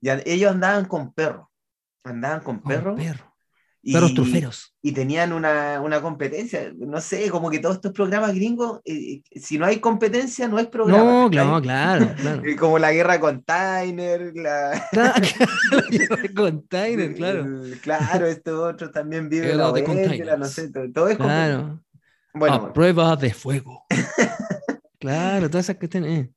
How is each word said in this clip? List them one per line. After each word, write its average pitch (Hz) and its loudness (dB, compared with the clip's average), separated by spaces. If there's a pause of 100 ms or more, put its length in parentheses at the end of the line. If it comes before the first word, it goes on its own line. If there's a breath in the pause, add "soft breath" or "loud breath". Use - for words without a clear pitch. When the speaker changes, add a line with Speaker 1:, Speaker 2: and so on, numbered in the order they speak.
Speaker 1:
y 127 -4
an-, 135 -2
ellos 190 2
andaban 190 2
con 185 -6
perros. - -4 (580)
Andaban 131 -6
con 120 -8
Speaker 2:
Con - -12
Speaker 1:
perros. 180 -4
Speaker 2:
perro. 151 -8 (540)
Perros 165 4
Speaker 1:
Y, 127 -4
Speaker 2:
truferos. 127 -2
Speaker 1:
y 143 -4
tenían 147 0
una, 151 0
una 151 -2
competencia, 151 -6
no 143 -8
sé, 208 -4
como 170 -2
que 151 -2
todos 175 0
estos 190 -6
programas 202 0
gringos, 226 -2
eh, 143 -8
eh, 139 -18
si 151 -6
no 160 0
hay 208 2
competencia, 233 0
no 214 0
es 233 0
programa, 220 6
Speaker 2:
No, 247 6
Speaker 1:
¿cachai? 143 4
Speaker 2:
no, 156 2
claro, 139 2
Speaker 1:
<laughs> 143 -10
Speaker 2:
claro. 143 -2
Speaker 1:
Y 143 -2
como 160 4
la 156 4
guerra 170 4
con 143 0
Tyner, 175 -2
la 147 -4
Speaker 2:
<laughs> - -8
Claro, 226 4 (500)
la 277 4
guerra 220 0 (140)
con 165 0
Tyner, 214 -2
Speaker 1:
el, 156 -2
Speaker 2:
claro. 147 -4
Speaker 1:
el, 127 -14
claro, 156 0
estos 160 -4 (140)
otros 165 -14
también 156 -6
viven 165 0
Speaker 2:
Guerra 151 2
Speaker 1:
la - 0
Speaker 2:
de - - (100)
Speaker 1:
Bélgica, 160 0
Speaker 2:
containers. 156 -2
Speaker 1:
no 143 -4
sé, 143 -8
todo, 131 -8
todo 160 2
es 208 0
como 135 0
Speaker 2:
Claro. 151 0 (540)
Speaker 1:
bueno. 151 4
Speaker 2:
A 104 -4
prueba 165 4
de 135 0
fuego. - -8
Speaker 1:
<laughs> - -2
Speaker 2:
Claro, 170 0
todas 175 0
esas 185 -4
cuestiones, 165 -2
eh. - -16